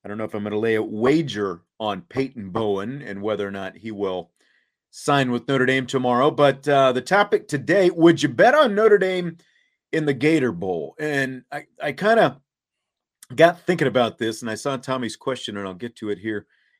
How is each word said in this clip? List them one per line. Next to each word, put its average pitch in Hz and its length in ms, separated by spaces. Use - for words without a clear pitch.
I 98 40
don't 104 100
know 110 40
if 107 120
I'm 104 80
gonna 104 140
lay 113 180
a 110 60
wager 107 800
on 101 220
Peyton 120 480
Bowen 107 500
and 101 200
whether 101 240
or 98 60
not 95 240
he 110 160
will 95 400
sign 139 420
with 120 180
Notre 131 160
Dame 131 200
tomorrow, 127 460
but, 139 340
uh, 135 280
the 123 80
topic 202 480
today, 170 400
would 170 340
you 143 60
bet 208 260
on 269 180
Notre 208 240
Dame 180 380
in 156 140
the 143 80
Gator 131 400
Bowl? 85 440
And 135 540
I, 147 140
I 147 80
kinda 196 480
got 170 260
thinking 165 260
about 117 300
this, 110 240
and 120 80
I 110 60
saw 139 220
Tommy's 127 400
question, 123 400
and 98 100
I'll 92 60
get 113 240
to 107 120
it 98 100
here 107 280